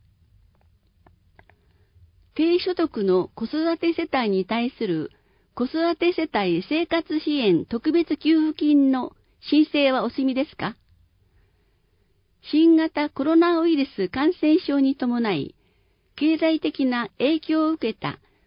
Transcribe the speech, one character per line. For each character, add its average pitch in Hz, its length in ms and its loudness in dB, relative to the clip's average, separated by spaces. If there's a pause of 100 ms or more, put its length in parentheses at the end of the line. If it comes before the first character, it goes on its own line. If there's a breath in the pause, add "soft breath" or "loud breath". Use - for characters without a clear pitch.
(2250)
低 339 240 2
所 359 160 -6
得 294 280 -4
の 185 320 2
子 226 100 -8
育 320 320 -4
て 339 160 -2
世 330 200 -6
帯 247 160 -2
に 190 160 -2
対 233 320 -4
す 226 80 -6
る 160 260 -4 (420)
子 247 120 -6
育 330 300 -2
て 349 180 0
世 320 200 -4
帯 185 340 -2
生 330 200 -2
活 330 320 -4
支 302 120 -4
援 214 340 2
特 233 260 -4
別 320 260 0
給 320 220 2
付 311 180 0
金 285 340 4
の 254 240 -4 (340)
申 302 160 4
請 285 260 2
は 254 120 0
お 226 60 -2
済 262 160 -4
み 262 100 0
で 262 100 -2
す - 100 -14
か？ 202 220 -8 (1700)
新 320 240 6
型 320 340 0
コ - 140 -6
ロ 311 120 2
ナ 339 240 4
ウ 339 100 2
イ 330 60 2
ル 269 100 0 (100)
ス 190 140 -2
感 302 240 0
染 311 260 2
症 285 200 -2
に 269 160 2
伴 240 380 -2
い、 143 220 -6 (600)
経 311 220 0
済 320 220 0
的 294 260 -2
な 247 320 -2
影 311 220 0
響 311 280 -2
を 311 40 0
受 240 220 -4
け - 60 -20
た - 200 -8 (280)